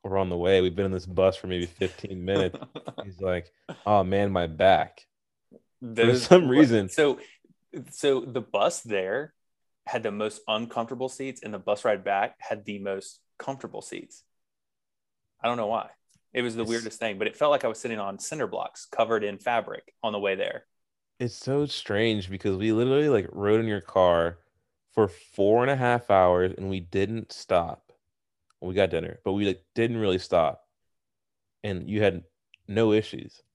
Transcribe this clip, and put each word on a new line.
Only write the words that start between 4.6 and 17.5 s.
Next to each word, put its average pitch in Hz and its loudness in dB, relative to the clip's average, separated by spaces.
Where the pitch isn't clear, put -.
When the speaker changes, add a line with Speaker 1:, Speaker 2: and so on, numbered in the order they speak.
Speaker 1:
For - -18
Speaker 2:
Those 120 4
Speaker 1:
some 180 8
Speaker 2:
wa-, 127 2
Speaker 1:
reason. 117 6
Speaker 2:
so, 143 2
so 139 0
the 123 -6
bus - -2
there 107 -4
had 117 -6
the 104 -4
most 107 -6
uncomfortable 117 -6
seats, 131 -12
and 107 -10
the 101 -10
bus - -2
ride 101 0
back 98 0
had 104 -10
the 104 -10
most 98 -10
comfortable - -12
seats. - -18
I 117 0
don't 120 0
know 110 -4
why. 107 -4
It 127 -2
was 117 -4
the 117 -4
Speaker 1:
It's 113 -4
Speaker 2:
weirdest 113 -6
thing, 107 -4
but 104 -2
it 104 -6
felt 147 2